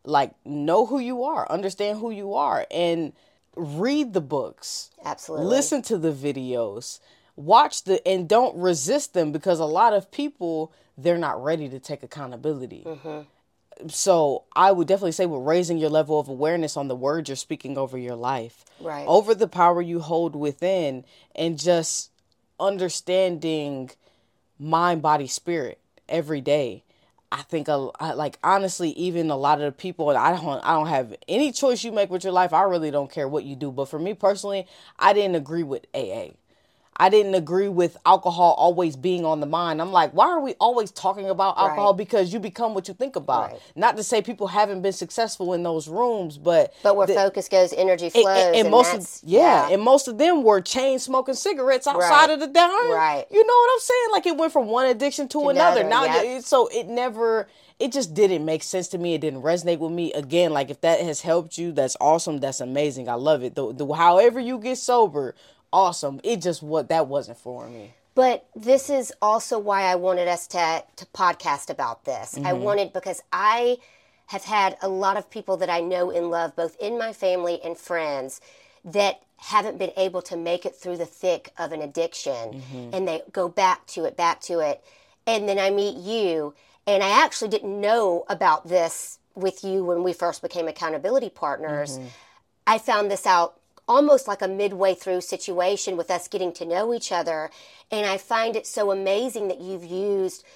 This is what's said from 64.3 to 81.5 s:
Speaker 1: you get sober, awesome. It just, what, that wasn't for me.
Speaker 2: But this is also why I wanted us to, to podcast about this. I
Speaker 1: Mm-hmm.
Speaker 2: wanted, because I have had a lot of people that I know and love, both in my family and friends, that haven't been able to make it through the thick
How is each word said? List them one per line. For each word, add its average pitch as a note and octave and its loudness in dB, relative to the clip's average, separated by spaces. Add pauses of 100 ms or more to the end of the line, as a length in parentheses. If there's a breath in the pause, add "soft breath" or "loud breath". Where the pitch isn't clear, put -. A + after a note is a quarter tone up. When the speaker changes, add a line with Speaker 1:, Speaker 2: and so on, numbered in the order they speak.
Speaker 1:
you B3 -6
get B3 -6
sober, D#3+ 0 (380 soft breath)
awesome. E3 0
It G#3 -2
just, E3 -4
what, D3+ -4
that D#3+ 0
wasn't C3 -6
for B2 -14
me. A2 -18 (220)
Speaker 2:
But B3+ 2 (100)
this C4 2
is C4+ -2 (100)
also A3 0
why G3+ 0
I F#3 2
wanted F3+ 0
us F3 -4
to, E3 -2 (140)
to - -20
podcast E3+ -2
about B2+ -6
this. B2 -8
I C#3+ -2
Speaker 1:
Mm-hmm. F#3 -4
Speaker 2:
wanted, G3+ -2
because F#3 -8 (120)
I A#3 2 (500 soft breath)
have - -10
had G3 0
a F#3+ -4
lot F#3+ 0
of G3 -8
people F#3+ -6
that F3 -2
I F3 0
know F3+ -2
and E3+ -2
love, E3 -4
both E3 -6
in A3+ -6
my A3+ -6
family F3+ -2
and E3 -8
friends, D3 -6 (460 soft breath)
that G3+ 0 (160)
haven't G#3 -2
been F3+ -4
able F#3 -2
to F3+ -10
make E3+ -4
it - -6
through F3+ -10
the E3 -6
thick E3+ -4